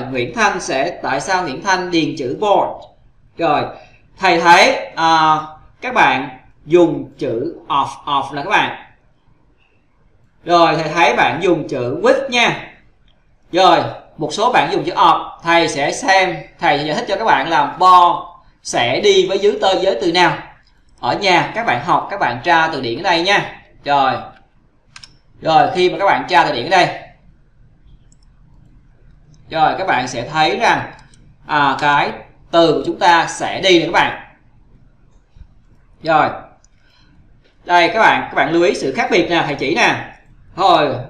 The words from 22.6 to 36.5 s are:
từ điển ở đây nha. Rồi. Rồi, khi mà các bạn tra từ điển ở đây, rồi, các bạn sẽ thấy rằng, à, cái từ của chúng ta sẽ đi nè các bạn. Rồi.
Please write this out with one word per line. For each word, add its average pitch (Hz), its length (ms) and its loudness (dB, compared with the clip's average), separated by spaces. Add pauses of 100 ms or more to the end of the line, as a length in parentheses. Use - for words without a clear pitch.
từ 135 80 -8
điển 120 180 -6
ở 170 40 -10
đây 170 180 0
nha. 185 400 -2 (220)
Rồi. 139 280 0 (1300)
Rồi, 156 340 2
khi 180 140 2
mà 160 100 -4
các 196 60 0
bạn 135 220 0
tra 170 180 4
từ 147 100 -2
điển 120 100 -6
ở 165 40 -8
đây, 175 180 4 (2500)
rồi, 156 280 2
các 190 100 -2
bạn 127 200 0
sẽ - 260 -8
thấy 160 240 0
rằng, 170 340 0 (560)
à, 143 320 0
cái 147 320 0 (400)
từ 165 220 4
của 135 120 -2
chúng 170 140 -6
ta 170 300 4
sẽ 113 320 -8
đi 180 180 4
nè 151 60 0
các 170 60 -6
bạn. 165 300 0 (1800)
Rồi. 151 260 2 (1300)